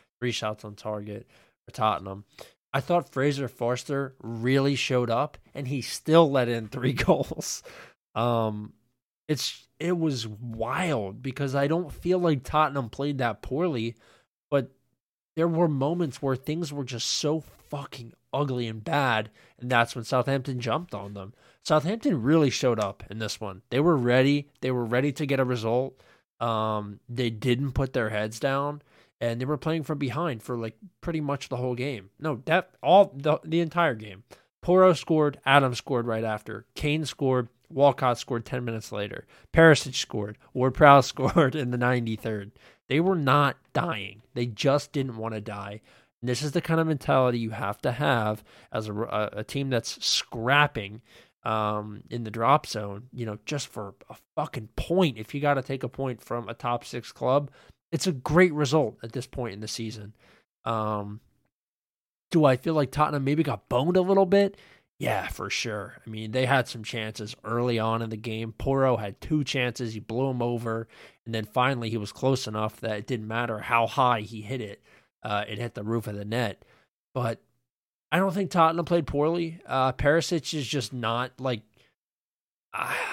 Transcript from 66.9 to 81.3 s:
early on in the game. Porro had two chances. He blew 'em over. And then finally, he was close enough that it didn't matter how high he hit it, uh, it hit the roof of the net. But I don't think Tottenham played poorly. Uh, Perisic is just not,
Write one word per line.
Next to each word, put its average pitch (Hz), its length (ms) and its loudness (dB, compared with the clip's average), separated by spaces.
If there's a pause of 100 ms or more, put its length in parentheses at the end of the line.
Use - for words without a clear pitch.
early 117 360 0
on 113 240 0
in 113 80 -6
the 110 80 -8
game. 113 340 -8
Porro 135 460 2
had 104 220 -10
two 151 240 -2
chances. 123 500 -4
He 110 60 -10
blew 127 280 -2
'em 123 140 -4
over. 117 440 -4 (380)
And 113 100 -8
then 110 120 -4
finally, 123 420 0
he 110 80 -4
was 104 160 -6
close 135 340 0
enough 107 340 -4
that 110 180 -4
it 104 80 -12
didn't 110 200 -4
matter 113 340 -4
how 117 260 2
high 123 340 2
he 107 220 -10
hit 123 180 -8
it, 101 220 -12 (400)
uh, 104 260 -2
it 107 100 -8
hit 117 160 -8
the 107 100 -8
roof 113 220 -2
of 104 100 -8
the 101 80 -10
net. 110 400 -4 (500)
But 120 260 -4 (720)
I 165 60 4
don't 190 140 0
think 190 180 -2
Tottenham 165 340 4
played 175 220 2
poorly. 165 600 -2
Uh, 131 260 2
Perisic 156 640 2
is 143 120 -4
just 131 260 -4
not, 120 460 -2